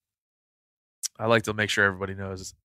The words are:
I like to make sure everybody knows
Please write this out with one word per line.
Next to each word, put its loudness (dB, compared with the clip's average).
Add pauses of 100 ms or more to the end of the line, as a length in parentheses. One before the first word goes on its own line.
(1160)
I -4
like 6
to -4
make 0
sure 2
everybody 0
knows -10 (100)